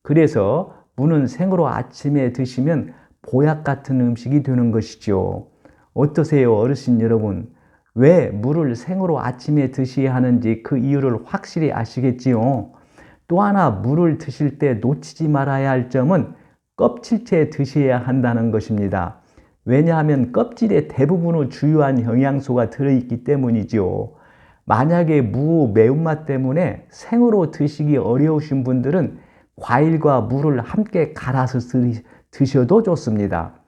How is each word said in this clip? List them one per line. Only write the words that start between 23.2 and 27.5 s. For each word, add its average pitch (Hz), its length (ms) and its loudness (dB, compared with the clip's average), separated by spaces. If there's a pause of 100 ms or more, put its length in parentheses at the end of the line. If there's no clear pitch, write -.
때문이죠. 107 920 -2 (500)
만약에 156 560 2
무 131 520 0
매운맛 151 520 2
때문에 131 640 -4
생으로 220 640 0